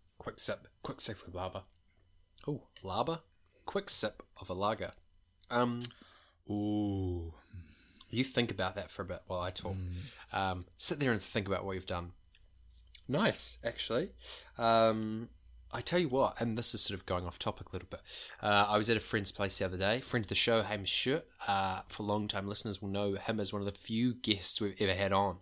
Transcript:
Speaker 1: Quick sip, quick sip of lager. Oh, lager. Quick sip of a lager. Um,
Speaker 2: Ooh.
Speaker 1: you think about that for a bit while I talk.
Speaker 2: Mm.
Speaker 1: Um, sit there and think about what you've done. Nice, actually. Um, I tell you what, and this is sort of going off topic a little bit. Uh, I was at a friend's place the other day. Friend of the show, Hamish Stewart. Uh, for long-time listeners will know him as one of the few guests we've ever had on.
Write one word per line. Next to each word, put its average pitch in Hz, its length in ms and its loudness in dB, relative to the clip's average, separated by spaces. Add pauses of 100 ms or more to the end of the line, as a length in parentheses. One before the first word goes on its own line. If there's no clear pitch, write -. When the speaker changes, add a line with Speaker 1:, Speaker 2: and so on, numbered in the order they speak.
(180)
Speaker 1:
Quick - 220 -8
sip, - 280 -2 (160)
quick - 180 -8
sip - 260 -4
of 87 80 -14
lager. 92 260 -6 (840)
Oh, 147 140 -4 (220)
lager. 123 360 0 (460)
Quick - 240 -4
sip - 340 0 (160)
of 95 100 -10
a 92 40 -4
lager. 98 380 0 (580)
Um, 120 300 2 (680)
Speaker 2:
Ooh. 98 840 0 (760)
Speaker 1:
you 120 140 0
think 120 280 0
about 95 240 -2
that 95 160 -6
for - 100 -8
a 90 40 -6
bit 90 220 -8
while 90 140 -4
I 92 100 -4
talk. 95 240 -6
Speaker 2:
Mm. 90 640 -8
Speaker 1:
Um, 92 280 -2 (120)
sit 147 220 2
there 135 120 2
and 104 100 0
think 98 260 -2
about 95 180 -2
what 95 100 -4
you've 92 100 -6
done. 87 260 -4 (960)
Nice, - 560 2
actually. 123 480 -2 (460)
Um, 113 720 4 (440)
I 123 80 -4
tell 170 180 2
you 170 80 2
what, 123 320 2
and 113 180 0
this - 180 0
is 104 60 2
sort 98 180 0
of - 60 -14
going 90 200 0
off 87 140 -8
topic - 300 -4
a - 40 -8
little 87 160 -8
bit. - 120 -12 (400)
Uh, 104 280 8
I 104 80 6
was 110 120 4
at 113 80 6
a 104 40 0
friend's 104 300 0
place 101 260 0
the 98 80 2
other 92 120 -2
day. 104 220 2
Friend 120 240 0
of - 60 -6
the - 60 -2
show, 113 260 6
Hamish 101 300 -2
Stewart. 143 340 0 (220)
Uh, 95 420 0
for - 140 -8
long-time 104 440 -2
listeners 104 340 -4
will 101 80 -4
know 101 260 0
him 107 240 -2
as 95 120 -2
one 104 100 -4
of 98 40 -4
the 101 60 -2
few 117 420 0
guests - 480 0
we've 98 180 -2
ever 95 140 4
had 95 180 2
on. 95 300 4